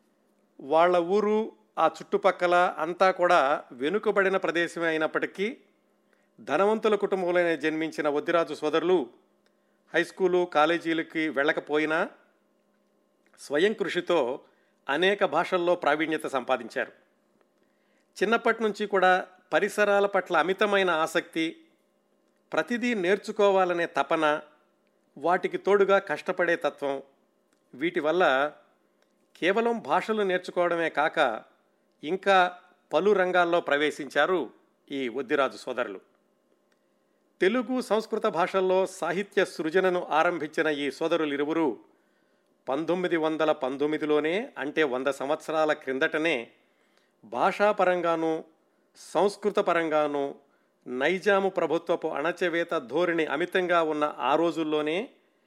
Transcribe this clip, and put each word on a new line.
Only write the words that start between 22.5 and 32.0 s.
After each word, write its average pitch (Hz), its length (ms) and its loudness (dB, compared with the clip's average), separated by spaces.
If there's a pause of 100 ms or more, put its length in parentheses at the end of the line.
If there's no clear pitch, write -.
ప్రతిదీ 240 420 -2
నేర్చుకోవాలనే 190 920 0
తపన, 156 540 0 (800)
వాటికి 175 400 -2
తోడుగా 196 400 4
కష్టపడే 175 580 -2
తత్వం, 139 460 -6 (720)
వీటి 165 260 -4
వల్ల 151 520 2 (880)
కేవలం 226 380 0
భాషలు 185 440 -2
నేర్చుకోవడమే 175 640 -2
కాక 147 540 0 (640)